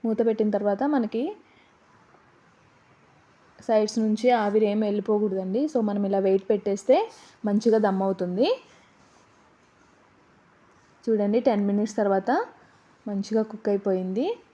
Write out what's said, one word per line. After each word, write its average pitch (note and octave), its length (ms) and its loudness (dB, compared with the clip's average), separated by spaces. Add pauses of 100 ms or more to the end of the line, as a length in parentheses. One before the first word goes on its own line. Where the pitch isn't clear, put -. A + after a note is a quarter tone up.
మూత A3+ 220 -2
పెట్టిన G#3+ 280 0
తర్వాత G3+ 280 0 (100)
మనకి A3+ 280 -2 (2500)
సైడ్స్ G#3+ 360 2
నుంచి A3 240 0 (140)
ఆవిరి G#3 300 2
ఏమి G#3+ 160 -2
వెళ్ళిపోకూడదండి. G#3 760 -2 (100)
So C4 60 -2 (120)
మనం G3+ 200 -2
ఇలా G3 180 0
వెయిట్ F#3+ 240 2
పెట్టేస్తే G#3 460 2 (500)
మంచిగా G#3+ 380 2
దమ్ F#3+ 220 0
అవుతుంది. F#3 400 0 (2500)
చూడండి, G#3+ 420 0
టెన్ G#3 220 2
మినిట్స్ G#3 320 -2
తర్వాత G3 280 0 (800)
మంచిగా G3+ 320 -4 (100)
కుక్ G#3+ 200 -8
అయిపోయింది. G3 560 -2 (260)